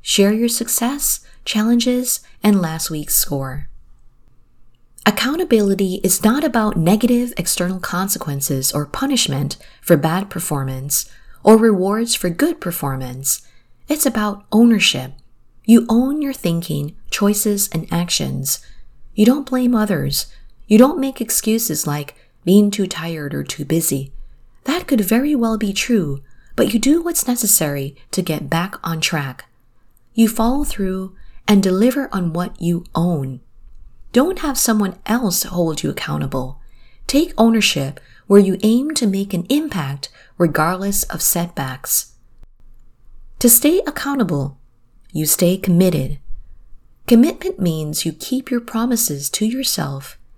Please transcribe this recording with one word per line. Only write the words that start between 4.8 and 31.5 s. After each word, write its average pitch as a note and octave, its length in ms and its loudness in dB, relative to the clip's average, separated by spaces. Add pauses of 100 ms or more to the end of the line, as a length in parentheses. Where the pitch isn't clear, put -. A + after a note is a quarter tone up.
Accountability G#3 1000 0
is - 220 0
not B3+ 180 2
about A3 360 0
negative A#3 580 2
external F3+ 420 -2
consequences D3 920 -4
or C#3+ 140 -2
punishment D#3 720 -2 (240)
for E3 160 6
bad E3+ 320 -2
performance C3+ 800 -6 (320)
or A3 160 10
rewards G#3+ 560 2
for F3+ 160 -2
good D#4 320 0
performance. C3 800 -6 (460)
It's D4+ 180 0
about G#3 460 -2
ownership. G#3 600 4 (520)
You A#3 240 8
own C4 340 2
your C#4 100 -2
thinking, E3 640 -4 (140)
choices, G3+ 600 0
and E3 220 -6
actions. C#3 720 -4 (520)
You G#3+ 100 6
don't C#4 240 4
blame B3 240 2
others. E3+ 520 0 (420)
You G#3+ 100 8
don't C#4 220 6
make C4 200 -4
excuses A3 680 -2
like D3 260 -6 (300)
being G3+ 260 6
too G3+ 160 -2
tired D#3+ 480 -8
or C#3+ 80 -4
too C#3+ 220 -10
busy. C#3+ 480 -2 (500)
That F4 240 -4
could B3 140 2
very B3 340 2
well A3+ 240 0
be G#3 140 -4
true, E3+ 500 -2 (320)
but G#3 180 0
you A#3 60 2
do D4+ 240 2
what's E4 240 -4
necessary D3 720 -2 (160)
to F#3 100 -2
get D3+ 260 -4
back E3+ 360 -2
on D#3+ 160 -6
track. C#3+ 460 -4 (680)
You A3+ 140 6
follow A#3+ 340 0
through F#3+ 540 -4 (320)
and G#3 120 6